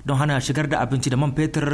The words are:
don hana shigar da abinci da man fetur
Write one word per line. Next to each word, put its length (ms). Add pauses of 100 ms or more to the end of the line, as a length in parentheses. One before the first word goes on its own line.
don 80
hana 240
shigar 320
da 80
abinci 320
da 60
man 180
fetur 380